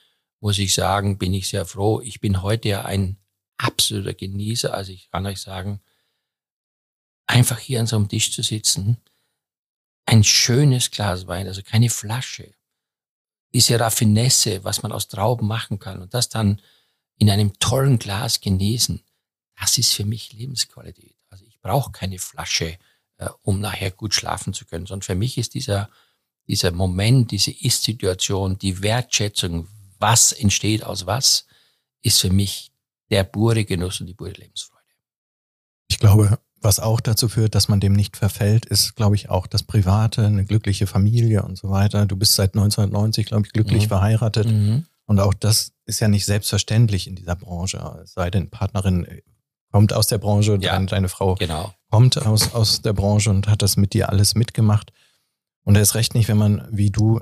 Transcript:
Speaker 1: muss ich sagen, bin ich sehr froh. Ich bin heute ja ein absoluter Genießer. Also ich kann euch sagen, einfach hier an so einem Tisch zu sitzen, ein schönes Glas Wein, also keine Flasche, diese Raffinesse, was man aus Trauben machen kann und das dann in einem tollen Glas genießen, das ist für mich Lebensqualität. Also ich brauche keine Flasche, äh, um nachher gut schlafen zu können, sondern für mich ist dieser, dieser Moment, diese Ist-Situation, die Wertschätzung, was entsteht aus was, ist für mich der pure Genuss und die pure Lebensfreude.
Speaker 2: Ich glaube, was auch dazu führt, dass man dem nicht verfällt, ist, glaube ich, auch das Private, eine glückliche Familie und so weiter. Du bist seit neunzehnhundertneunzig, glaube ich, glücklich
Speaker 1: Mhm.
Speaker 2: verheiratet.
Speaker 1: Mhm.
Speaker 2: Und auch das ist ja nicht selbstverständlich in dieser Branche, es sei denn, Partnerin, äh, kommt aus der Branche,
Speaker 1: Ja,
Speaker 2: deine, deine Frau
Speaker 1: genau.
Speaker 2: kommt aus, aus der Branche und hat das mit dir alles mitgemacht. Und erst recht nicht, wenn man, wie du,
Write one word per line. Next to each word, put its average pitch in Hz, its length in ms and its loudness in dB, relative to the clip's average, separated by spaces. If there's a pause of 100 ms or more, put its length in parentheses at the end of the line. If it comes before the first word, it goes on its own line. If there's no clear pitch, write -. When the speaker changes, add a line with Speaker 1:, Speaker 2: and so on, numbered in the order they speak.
(380)
Speaker 1:
muss 101 200 -2
ich 98 160 -2
sagen, 98 440 0
bin 92 160 -2
ich 95 140 -4
sehr 101 180 -4
froh. 104 340 -2
Ich - 200 -16
bin 95 220 0
heute 110 260 -2
ja 98 160 -4
ein 98 320 -4 (400)
absoluter 98 580 -4
Genießer. 101 580 -6
Also 95 200 -8
ich - 180 -20
kann 92 160 -6
euch 98 140 -8
sagen, 95 400 -10 (1500)
einfach 120 320 2
hier 127 220 -4
an 117 60 0
so 110 100 -2
einem 104 120 0
Tisch 110 240 -4
zu - 100 -6
sitzen, 107 560 -2 (1040)
ein 110 180 6
schönes 143 680 2
Glas 92 340 -6
Wein, 92 220 -8
also 92 140 -12
keine 117 280 2
Flasche, 107 640 -10 (960)
diese 120 280 2
Raffinesse, 110 840 2
was 98 200 -6
man 107 100 -8
aus 104 160 -8
Trauben 107 400 -2
machen 113 320 -6
kann 95 200 -12
und 92 140 -12
das 123 140 -2
dann 104 320 -2 (580)
in 104 120 4
einem 98 280 0
tollen 135 400 2
Glas 101 420 -6
genießen, 101 640 -2 (560)
das - 200 0
ist - 160 0
für 104 100 -4
mich 110 300 -6
Lebensqualität. - 840 -12 (140)
Also 95 160 -20
ich - 140 -20
brauche 123 300 -2
keine 92 280 -8
Flasche, - 600 -8 (380)
äh, 90 140 -10 (100)
um 98 180 -2
nachher 98 320 -6
gut 98 220 -8
schlafen 85 400 -4
zu - 140 -14
können, 85 180 -10
sondern 95 180 -10
für 98 120 -6
mich 110 240 -2
ist 117 160 -6
dieser, 104 340 -4 (580)
dieser 95 260 0
Moment, 95 580 2
diese 101 220 -2
Ist-Situation, 98 1080 -2
die 95 240 -4
Wertschätzung, 104 840 -2 (320)
was 110 340 4
entsteht 107 520 0
aus 95 220 -8
was, - 400 0 (560)
ist - 180 2
für 95 100 0
mich 98 400 -2 (380)
der 101 160 2
pure 110 400 0
Genuss 90 360 -4
und 87 80 -10
die 92 60 -18
pure - 180 -12
Lebensfreude. - 500 -18 (1080)
Speaker 2:
Ich - 100 -6
glaube, 107 400 4 (220)
was 104 200 2
auch 110 200 0
dazu 117 280 -2
führt, 107 260 0
dass 101 140 2
man 104 120 4
dem 101 140 4
nicht 101 240 0
verfällt, 104 480 0
ist, - 280 0
glaube 104 200 2
ich, - 160 -4
auch 92 160 0
das 98 160 0
Private, 107 640 2
eine 104 180 2
glückliche 101 420 0
Familie 107 580 2
und 92 120 -10
so 98 140 -8
weiter. 101 340 2
Du 98 120 -2
bist 98 180 2
seit 95 200 2
neunzehnhundertneunzig, 104 720 0
glaube 104 200 -2
ich, - 80 -16
glücklich 104 300 2
Speaker 1:
Mhm. 107 40 -2
Speaker 2:
verheiratet. 107 600 2
Speaker 1:
Mhm. 107 380 2 (200)
Speaker 2:
Und 101 140 4
auch 92 120 4
das - 400 0 (120)
ist - 160 -8
ja 113 80 2
nicht 101 160 2
selbstverständlich 104 840 0
in 92 80 -14
dieser 90 220 -6
Branche, 90 420 -8 (240)
es - 120 -20
sei 90 160 -2
denn, 95 200 -2
Partnerin, 95 540 -2
äh, - 180 -16 (480)
kommt 104 220 6
aus 104 160 0
der 104 100 0
Branche, 104 420 2
Speaker 1:
Ja, 90 120 0
Speaker 2:
deine, 92 140 0
deine 95 220 0
Frau 95 280 0
Speaker 1:
genau. 80 360 -6 (180)
Speaker 2:
kommt 120 300 6
aus, 107 340 2
aus - 280 0
der 110 100 0
Branche 101 380 2
und 98 160 2
hat 104 160 2
das 98 140 2
mit 101 160 2
dir - 160 2
alles 98 260 2
mitgemacht. 107 580 2 (720)
Und 101 140 6
erst 104 180 4
recht 110 200 -2
nicht, 113 120 2
wenn 107 120 2
man, 104 340 2
wie 101 180 0
du, 110 300 2